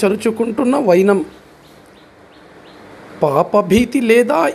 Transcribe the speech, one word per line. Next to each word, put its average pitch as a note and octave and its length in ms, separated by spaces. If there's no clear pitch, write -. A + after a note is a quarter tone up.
చరుచుకుంటున్న A3+ 720
వైనం. F#3+ 480
పాపభీతి G3+ 760
లేదా A#3+ 540